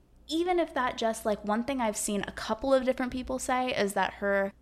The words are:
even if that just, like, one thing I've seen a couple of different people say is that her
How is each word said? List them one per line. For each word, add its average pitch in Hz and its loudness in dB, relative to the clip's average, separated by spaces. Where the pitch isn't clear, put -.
even 349 2
if 320 0
that 254 0
just, 226 -2
like, 208 0
one 214 0
thing 269 -2
I've 214 0
seen 202 -2
a - -10
couple 269 0
of 262 6
different 247 0
people 254 -6
say 254 0
is 202 0
that 190 0
her 196 0